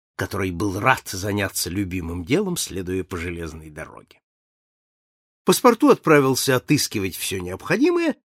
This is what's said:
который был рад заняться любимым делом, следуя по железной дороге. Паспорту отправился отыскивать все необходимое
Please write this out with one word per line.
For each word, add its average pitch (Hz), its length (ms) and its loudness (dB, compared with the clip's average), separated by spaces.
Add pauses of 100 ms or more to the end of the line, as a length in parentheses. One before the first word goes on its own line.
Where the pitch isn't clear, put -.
(160)
который 95 360 -4
был 90 280 -4
рад 123 280 0
заняться 98 640 -4
любимым 90 540 -4
делом, 170 340 0
следуя 92 460 -4
по 90 140 -8
железной 82 520 -10
дороге. 76 520 -18 (1200)
Паспорту 240 460 4
отправился 135 680 4
отыскивать 110 600 0
все - 240 -6
необходимое 247 840 0